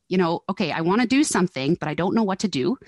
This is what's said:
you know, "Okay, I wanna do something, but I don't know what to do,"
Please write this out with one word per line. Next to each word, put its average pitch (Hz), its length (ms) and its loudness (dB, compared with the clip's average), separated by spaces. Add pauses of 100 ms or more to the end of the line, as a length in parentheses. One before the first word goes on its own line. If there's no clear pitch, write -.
you 185 100 0
know, 170 320 0
"Okay, 180 220 -4
I - 80 -4
wanna 202 260 2
do 262 160 4
something, 175 560 0
but 156 100 -6
I 151 60 -4
don't 185 220 -2
know 226 80 2
what 190 160 -2
to 208 80 0
do," 196 400 -2